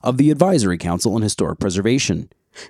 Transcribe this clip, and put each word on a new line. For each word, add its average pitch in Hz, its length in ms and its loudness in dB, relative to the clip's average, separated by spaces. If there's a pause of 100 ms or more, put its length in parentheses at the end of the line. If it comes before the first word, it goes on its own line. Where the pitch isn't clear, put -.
of 127 140 0
the 147 120 4
Advisory 143 480 2
Council 87 360 -2
on 113 80 0
Historic - 360 -2
Preservation. 101 720 -2 (400)